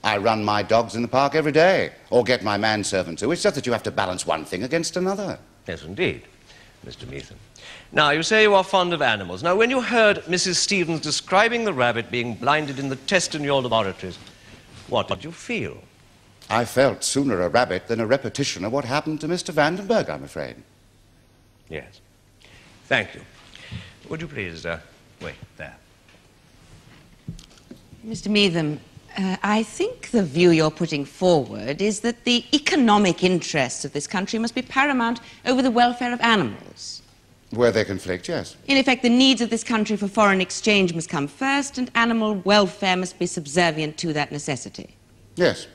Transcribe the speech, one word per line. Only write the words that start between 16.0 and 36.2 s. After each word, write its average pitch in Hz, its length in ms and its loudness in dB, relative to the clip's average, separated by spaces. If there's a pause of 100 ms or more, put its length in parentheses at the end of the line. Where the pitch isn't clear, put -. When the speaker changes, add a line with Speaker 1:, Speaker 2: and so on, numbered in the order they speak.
Speaker 1:
I 113 160 2
felt 123 380 2
sooner 135 380 0
a 87 80 2
rabbit 98 380 2
than 113 120 -2
a 113 60 0
repetition 117 600 -2
of 113 60 -2
what 139 140 -2
happened 151 360 -4
to 156 60 -6
Mister 175 260 -6
Vandenberg, 185 560 0
I'm 69 140 -8
afraid. 69 320 -10 (1120)
Speaker 2:
Yes. - 320 -14 (840)
Thank 120 300 -2
you. - 60 -18 (880)
Would 160 120 -8
you 170 60 -10
please, 90 380 -10
uh, 82 140 -6 (420)
wait 87 140 -12 (200)
there? 71 200 -16 (2250)
Speaker 3:
Mister 220 260 -8
Meetham, 170 500 2 (380)
uh, 190 260 -2
I 214 200 2
think - 480 -6
the 220 120 4
view 170 280 4
you're 160 200 4
putting 156 340 -4
forward 139 760 0
is 202 200 0
that 233 240 -4
the 240 180 2 (100)
economic 214 720 4
interests 156 600 0
of 143 80 -8
this 147 140 -6
country 202 320 -4
must 226 160 -4
be 254 60 -4
paramount 247 600 0 (240)
over 254 160 2
the 254 100 4
welfare 240 400 2
of 240 80 -6
animals. 151 840 0 (500)